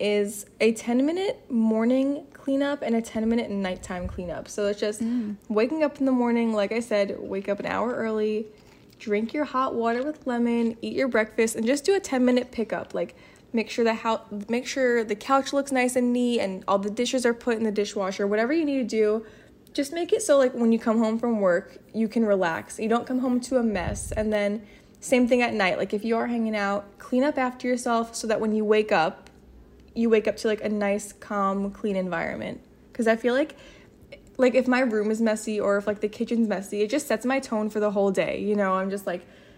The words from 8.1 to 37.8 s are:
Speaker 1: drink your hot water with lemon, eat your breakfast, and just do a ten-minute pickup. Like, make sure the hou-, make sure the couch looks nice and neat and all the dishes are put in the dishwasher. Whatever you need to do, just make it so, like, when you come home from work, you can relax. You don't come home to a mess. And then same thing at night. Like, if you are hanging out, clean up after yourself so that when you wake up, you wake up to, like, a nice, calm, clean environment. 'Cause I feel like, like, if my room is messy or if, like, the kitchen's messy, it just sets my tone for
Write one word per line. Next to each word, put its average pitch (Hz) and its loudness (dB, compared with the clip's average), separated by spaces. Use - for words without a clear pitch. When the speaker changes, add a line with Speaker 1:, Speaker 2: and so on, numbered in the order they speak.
Speaker 1:
drink 220 -2
your 302 0
hot 262 0
water 233 0
with 302 -8
lemon, 233 2
eat 220 -8
your 254 2
breakfast, 226 2
and 226 -2
just 285 2
do 392 4
a 392 2
ten-minute 247 2
pickup. - -6
Like, 175 -4
make 220 0
sure 233 0
the 226 4
hou-, 226 -2
make 240 -2
sure 240 2
the 214 -4
couch 269 0
looks 277 0
nice 247 2
and 247 2
neat 240 2
and 190 -4
all 196 2
the 202 -4
dishes 240 0
are 233 4
put 233 -2
in 220 -4
the 220 2
dishwasher. 202 -2
Whatever 220 2
you 330 2
need 277 0
to 220 -2
do, 220 2
just 277 -2
make 339 -4
it 453 2
so, 285 4
like, 254 4
when 233 4
you 226 4
come 226 0
home 220 2
from 226 0
work, 175 2
you 220 0
can 226 0
relax. 185 0
You 220 -2
don't 240 0
come 254 -2
home 247 0
to 254 -4
a 240 -2
mess. 208 -2
And 214 -2
then 208 -2
same 247 2
thing 247 4
at 233 0
night. 196 2
Like, 196 -4
if 208 -2
you 226 0
are 233 0
hanging 226 -2
out, 202 -2
clean 247 0
up 294 0
after 247 -2
yourself 240 0
so - -6
that 220 0
when 214 0
you 214 2
wake 214 4
up, 170 2
you 233 2
wake 214 4
up 208 -2
to, 233 -2
like, 208 -2
a 214 -2
nice, 208 -2
calm, 196 -2
clean 202 -4
environment. 180 -6
'Cause 233 -2
I 226 6
feel 240 0
like, 294 0
like, 254 4
if 247 4
my 247 4
room 214 0
is 220 -2
messy 220 0
or 202 2
if, 202 -4
like, 208 -2
the 214 0
kitchen's 226 0
messy, 202 -4
it 208 0
just 294 0
sets 220 -2
my 262 0
tone 214 -4
for 220 -4